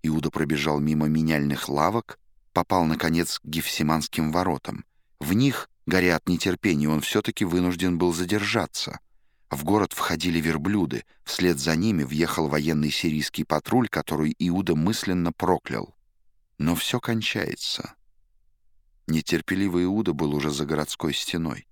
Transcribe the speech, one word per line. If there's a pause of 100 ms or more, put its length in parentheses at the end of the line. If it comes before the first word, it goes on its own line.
Иуда
пробежал
мимо
меняльных
лавок, (340)
попал,
наконец,
к
Гефсиманским
воротам. (340)
В
них, (160)
горя
от
нетерпения,
он
все-таки
вынужден
был
задержаться. (500)
В
город
входили
верблюды. (200)
Вслед
за
ними
въехал
военный
сирийский
патруль,
который
Иуда
мысленно
проклял. (640)
Но
все
кончается. (1120)
Нетерпеливый
Иуда
был
уже
за
городской
стеной.